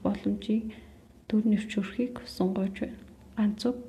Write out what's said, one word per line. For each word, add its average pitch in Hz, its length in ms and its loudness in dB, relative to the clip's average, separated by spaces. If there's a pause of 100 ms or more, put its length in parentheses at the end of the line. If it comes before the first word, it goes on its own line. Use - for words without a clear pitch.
боломжийг 208 720 0 (560)
дүр 214 160 4
нэвч 208 320 4
өрхийг - 480 -2
сонгож 190 560 0
байна. - 160 -6 (400)
Ганц 208 320 2
үг, 247 80 -2 (120)